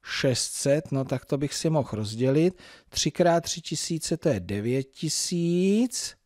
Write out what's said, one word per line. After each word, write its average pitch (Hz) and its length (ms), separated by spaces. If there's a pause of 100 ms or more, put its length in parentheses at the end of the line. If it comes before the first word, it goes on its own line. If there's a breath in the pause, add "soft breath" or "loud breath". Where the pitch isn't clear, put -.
šest - 500
set, 147 400
no 135 120
tak 135 200
to 143 140
bych 143 160
si - 160
mohl 151 220
rozdělit. 127 640 (300 loud breath)
Tři - 220
krát 170 300
tři 165 200
tisíce, - 560
to 165 120
je 110 120
devět 104 420
tisíc 175 1400